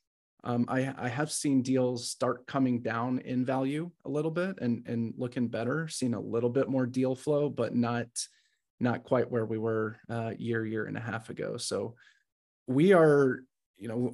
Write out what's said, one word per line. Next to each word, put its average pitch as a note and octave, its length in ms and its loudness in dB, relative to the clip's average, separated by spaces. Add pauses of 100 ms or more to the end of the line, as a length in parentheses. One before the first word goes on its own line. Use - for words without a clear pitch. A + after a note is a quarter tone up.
(460)
Um, A#2+ 220 2
I, C3 280 0
I - 120 -4
have D3 240 -2
seen C3+ 300 2
deals B2 480 0
start B2 360 -2
coming B2+ 360 0
down A#2+ 380 -2
in B2+ 260 -2
value C3+ 440 -2 (140)
a C3+ 60 -8
little D3+ 200 -2
bit F3+ 300 -2
and, A#2 260 -2
and A#2 300 -4
looking B2 320 -2
better, B2 400 -2
seeing C3 240 -2
a G2+ 80 -2
little A2+ 300 0
bit C3 180 2
more B2+ 180 0
deal B2+ 280 0
flow, D3 340 0
but A#2 260 -2
not, A#2+ 340 0 (680)
not A#2+ 260 0
quite B2 260 2
where A2+ 160 0
we A2+ 100 -4
were, A2 400 -2 (140)
uh, A2+ 280 -4
year, A#2 280 -2
year A2 180 -4
and G#2+ 140 -6
a - 20 -6
half A#2 300 -6
ago. G2 260 -6
So G#2 380 -4 (720)
we D3+ 260 6
are, D3 500 6 (360)
you G2+ 100 -10
know, A#2+ 260 -2